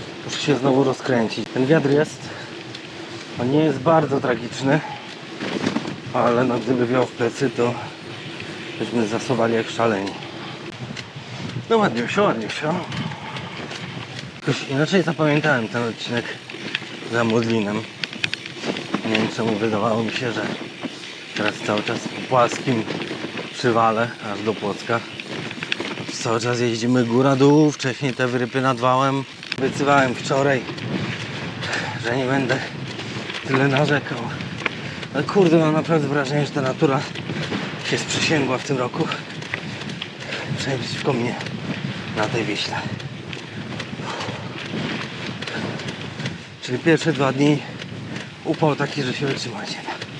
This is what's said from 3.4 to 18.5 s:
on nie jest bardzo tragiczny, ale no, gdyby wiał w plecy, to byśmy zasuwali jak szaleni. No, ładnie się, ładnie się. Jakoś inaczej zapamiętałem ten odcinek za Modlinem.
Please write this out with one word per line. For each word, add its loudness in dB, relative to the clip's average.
on 2
nie 6
jest 2
bardzo 6
tragiczny, 2
ale 4
no, 2
gdyby 2
wiał 4
w -6
plecy, 0
to 2
byśmy 0
zasuwali 2
jak 2
szaleni. 2
No, 6
ładnie 2
się, 2
ładnie 2
się. -2
Jakoś -2
inaczej 4
zapamiętałem 4
ten 0
odcinek -2
za 2
Modlinem. 2